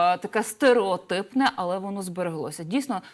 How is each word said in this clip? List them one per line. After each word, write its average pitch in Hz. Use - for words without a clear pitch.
таке 214
стереотипне, 208
але 180
воно 196
збереглося. 170
Дійсно, 214